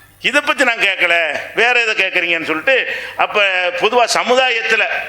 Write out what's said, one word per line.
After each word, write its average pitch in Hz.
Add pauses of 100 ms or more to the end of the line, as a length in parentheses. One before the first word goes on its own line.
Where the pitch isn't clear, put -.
(200)
இதை 247
பத்தி 277
நான் 233
கேட்கல, 175 (140)
வேற 240
எதை 220
கேட்குறீங்கன்னு?" 180
சொல்லிட்டு, 160 (200)
அப்ப 202 (340)
பொதுவா 220
சமுதாயத்துல 226 (220)